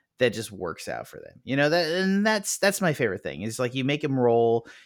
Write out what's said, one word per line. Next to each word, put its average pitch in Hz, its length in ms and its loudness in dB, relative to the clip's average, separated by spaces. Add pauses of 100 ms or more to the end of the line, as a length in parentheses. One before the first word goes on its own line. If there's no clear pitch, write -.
(200)
that 120 140 4
just 107 180 -8
works 90 380 -8
out 57 180 -8
for - 140 -18
them. 50 240 -20
You 131 100 -4
know, 143 140 2
that, 160 240 2
and 190 340 2
that's, 214 320 0
that's 196 220 2
my 165 120 2
favorite 104 300 -2
thing, 76 200 -6
is, 113 160 -6
like, 123 160 -2
you 131 100 -2
make 147 180 0
'em 135 160 0
roll, 117 480 4 (180)